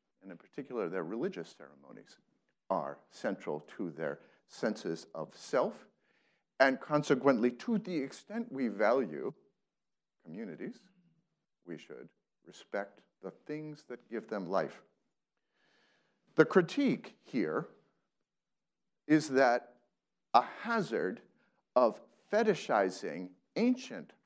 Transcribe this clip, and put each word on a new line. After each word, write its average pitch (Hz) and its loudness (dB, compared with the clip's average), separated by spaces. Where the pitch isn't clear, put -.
and 95 -18
in 87 -16
particular 120 -8
their 87 -4
religious 107 -6
ceremonies 69 -20
are 71 -2
central - -6
to 92 -6
their 71 -6
senses 101 -6
of 78 -10
self, - -4
and 131 6
consequently, 131 2
to 214 -4
the 185 -6
extent 202 -8
we 131 -2
value 104 0
communities, 117 -12
we 85 -10
should 64 -16
respect - -8
the 95 -10
things 151 -10
that 120 -14
give 110 -8
them 98 -6
life. 87 -2
The 156 8
critique 175 2
here 98 -2
is 151 4
that 127 4
a 123 10
hazard 127 -2
of 120 4
fetishizing 104 0
ancient 226 -2